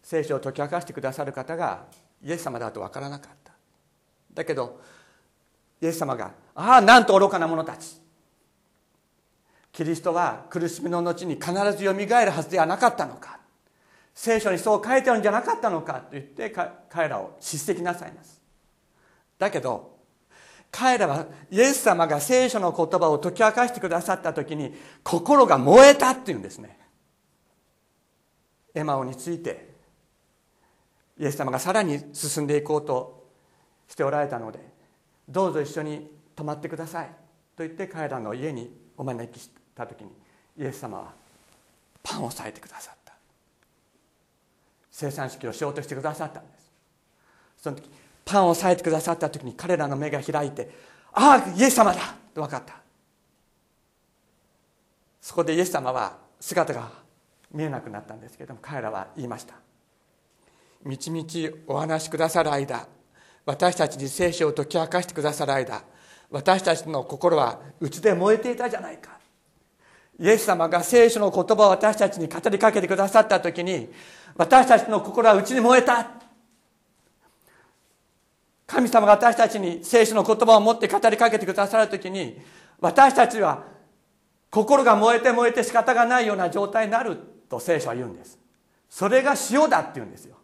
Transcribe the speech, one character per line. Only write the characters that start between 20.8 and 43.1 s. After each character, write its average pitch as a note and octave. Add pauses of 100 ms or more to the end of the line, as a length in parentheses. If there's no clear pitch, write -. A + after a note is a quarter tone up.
ら G3
は D3 (240)
イ G3
エ C#4
ス C#4
様 E3+
が D3
聖 B3+
書 A3+
の F3
言 E3+
葉 E3
を D3
解 F3
き -
明 A3
か A#3+
し B3
て -
く F3+
だ E3
さ F#3+
っ F3+
た D#3+
時 D3+
に C#3+ (280)
心 A#3+
が D#3
燃 G3+
え C#4
た C4
っ B3+
て F#3+
い C3+
う G#2
ん -
で F#2+
す -
ね。 - (1900)
エ D3+
マ C#3+
オ C3
に C3
つ -
い E3
て - (1400)
イ D3+
エ C#3+
ス C#3+
様 C3
が B2+
さ F#3
ら G#3+
に D3 (140)
進 D3+
ん C#3+
で D3
い D3
こ D3+
う D3
と - (600)
し -
て D#3
お C#3
ら D3
れ C#3+
た B2+
の A2
で、 - (680)
「ど F3+
う D3+
ぞ D3+
一 C#3
緒 D#3+
に D3+ (240)
泊 D#3
ま D3+
っ D3+
て D#3
く D#3+
だ D#3+
さ E3
い」 - (480)
と E3
言 D#3+
っ -
て F#3
彼 D#3+
ら C3
の G#2+
家 D3
に A#2+ (220)
お C#3
招 A#2
き -
し - (240)
た A#2+
時 A#2
に、 G2 (460)
イ C#3+
エ C3
ス -
様 G#2+
は - (880)
パ -
ン C3+
を A#2
裂 -
い -
て -
く -
だ -
さ -
っ -
た。 - (1800)